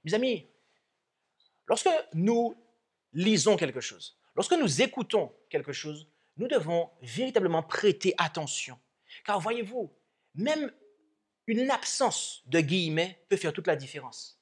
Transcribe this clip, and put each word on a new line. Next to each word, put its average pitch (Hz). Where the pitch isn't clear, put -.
Mes 160
amis, 247
lorsque 226
nous 233
lisons 190
quelque 131
chose, -
lorsque -
nous 220
écoutons 226
quelque 143
chose, 151
nous 202
devons 170
véritablement 170
prêter -
attention. 156
Car 202
voyez-vous, 220
même 277
une 240
absence -
de 151
guillemets 165
peut 196
faire 175
toute 160
la 165
différence. 135